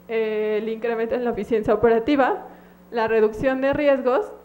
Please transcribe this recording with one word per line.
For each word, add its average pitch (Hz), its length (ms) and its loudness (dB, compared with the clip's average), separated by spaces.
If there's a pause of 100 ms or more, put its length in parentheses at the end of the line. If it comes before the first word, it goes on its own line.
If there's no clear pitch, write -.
eh, 214 540 -2
el 220 80 -4
incremento 226 460 -4
en 247 80 -2
la 240 80 0
eficiencia 220 420 0
operativa, 247 720 2 (460)
la 226 160 -2
reducción 226 540 0
de 269 120 0
riesgos. 277 580 0 (120)